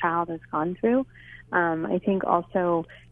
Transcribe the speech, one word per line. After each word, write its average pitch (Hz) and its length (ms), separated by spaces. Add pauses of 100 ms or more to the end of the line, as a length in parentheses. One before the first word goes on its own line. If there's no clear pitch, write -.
child 170 280
has 165 120 (100)
gone 165 280
through. 247 260 (460)
Um, 165 340
I 180 140
think 190 260
also, 175 600 (260)